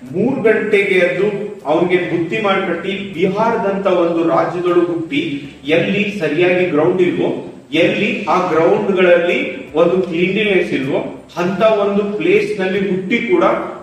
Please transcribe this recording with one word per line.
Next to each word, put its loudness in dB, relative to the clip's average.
ಮೂರು 0
ಗಂಟೆಗೆ 2
ಎದ್ದು 0
ಅವನಿಗೆ 2
ಬುದ್ಧಿ -2
ಮಾಡಿ 0
ಕಟ್ಟಿ, -6
ಬಿಹಾರದಂತ 0
ಒಂದು 2
ರಾಜ್ಯದೊಳಗೆ 0
ಹುಟ್ಟಿ, -4
ಎಲ್ಲಿ 0
ಸರಿಯಾಗಿ 2
ಗ್ರೌಂಡ್ 2
ಇಲ್ವೋ, -2
ಎಲ್ಲಿ 0
ಆ 0
ಗ್ರೌಂಡ್ 2
ಗಳಲ್ಲಿ 2
ಒಂದು 4
ಕ್ಲೀನ್ಲಿನೆಸ್ 0
ಇಲ್ವೋ, -4
ಅಂತ 0
ಒಂದು 2
ಪ್ಲೇಸ್ 2
ನಲ್ಲಿ 0
ಹುಟ್ಟಿ -2
ಕೂಡ 0